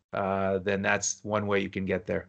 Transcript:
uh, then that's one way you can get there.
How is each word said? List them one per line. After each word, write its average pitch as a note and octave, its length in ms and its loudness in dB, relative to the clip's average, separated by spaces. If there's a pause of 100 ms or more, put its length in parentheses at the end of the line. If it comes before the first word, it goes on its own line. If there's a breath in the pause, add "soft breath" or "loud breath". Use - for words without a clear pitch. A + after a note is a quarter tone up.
(120)
uh, G2 460 0
then G2 240 0
that's G2+ 420 2
one G#2 240 0
way G2+ 120 4
you F#2+ 80 -2
can F#2+ 160 -4
get F#2 220 -2
there. F#2 220 -4